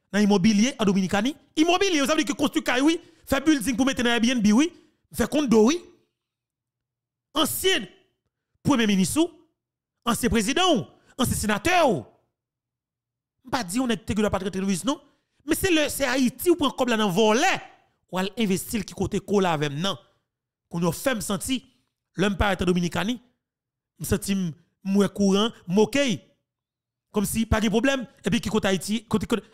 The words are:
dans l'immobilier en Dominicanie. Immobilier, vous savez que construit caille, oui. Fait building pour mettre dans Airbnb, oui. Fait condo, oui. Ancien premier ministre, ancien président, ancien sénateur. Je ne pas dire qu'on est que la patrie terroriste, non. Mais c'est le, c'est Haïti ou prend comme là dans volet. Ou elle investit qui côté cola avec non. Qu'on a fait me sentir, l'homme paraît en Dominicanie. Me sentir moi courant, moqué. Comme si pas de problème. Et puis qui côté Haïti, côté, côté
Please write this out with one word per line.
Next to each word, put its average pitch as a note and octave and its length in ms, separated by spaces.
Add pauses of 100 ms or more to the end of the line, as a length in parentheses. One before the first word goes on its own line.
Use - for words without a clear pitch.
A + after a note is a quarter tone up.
(120)
dans G3 60
l'immobilier G#3+ 600
en A3 60
Dominicanie. G3+ 500 (220)
Immobilier, F4 440
vous C4+ 60
savez D#4 180
que A#3+ 100
construit - 280
caille, C4 200
oui. D#4+ 180 (240)
Fait C4+ 160
building C4+ 360
pour B3+ 100
mettre C4 160
dans A#3+ 80
Airbnb, A#3 420
oui. D4+ 200 (400)
Fait A3+ 160
condo, A#3+ 400
oui. F4 140 (1500)
Ancien D#4+ 520 (760)
premier A#3 240
ministre, G#3 420 (760)
ancien A#3 240
président, A#3+ 600 (300)
ancien A#3+ 160
sénateur. D4 540 (1500)
Je - 40
ne B3 40
pas B3 140
dire G3+ 180
qu'on B3 60
est A3+ 260
que G3+ 60
la G#3 100
patrie F#3+ 220
terroriste, F#3+ 320
non. C#4 160 (440)
Mais D4+ 120
c'est F#4+ 160
le, D4+ 160
c'est - 160
Haïti C4 460
ou E4+ 40
prend D4 160
comme B3 200
là A3+ 60
dans G#3+ 140
volet. G#3+ 320 (680)
Ou F3+ 80
elle F#3+ 180
investit G3 460
qui - 100
côté F#3+ 240
cola F#3+ 360
avec D3 180
non. E3+ 260 (680)
Qu'on F3 180
a D#3+ 60
fait C4 240
me G3+ 40
sentir, G#3 400 (540)
l'homme G3 220
paraît G3+ 260
en - 20
Dominicanie. F3+ 560 (760)
Me D#3+ 60
sentir G3 320 (480)
moi G3 240
courant, G3+ 420 (160)
moqué. G#3+ 560 (880)
Comme G#3 140
si A3 200
pas G#3+ 160
de A3+ 80
problème. A#3 380 (180)
Et G3 60
puis G#3+ 100
qui - 80
côté G3+ 200
Haïti, G3 400
côté, - 180
côté A3 160 (120)